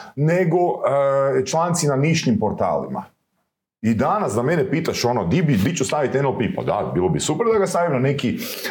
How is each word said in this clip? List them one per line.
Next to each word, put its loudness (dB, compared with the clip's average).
nego, 2
e, 2
članci 0
na 2
nišnim 2
portalima. -2
I 2
danas 0
da 0
mene 0
pitaš, -2
ono, 0
„Di 2
bi, 2
di 2
ću -2
staviti 0
N 2
L 0
P?” -2
Pa -6
da, -2
bilo 0
bi 0
super -2
da 4
ga 2
stavim 0
na 0
neki, 0